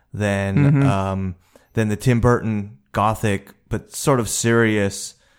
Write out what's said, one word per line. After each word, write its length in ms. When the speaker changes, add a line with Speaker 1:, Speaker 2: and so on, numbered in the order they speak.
Speaker 1:
than, 440
Speaker 2:
Mm-hmm. 260
Speaker 1:
um, 540
than 160
the 40
Tim 260
Burton 580
gothic, 640
but 260
sort 240
of 100
serious 840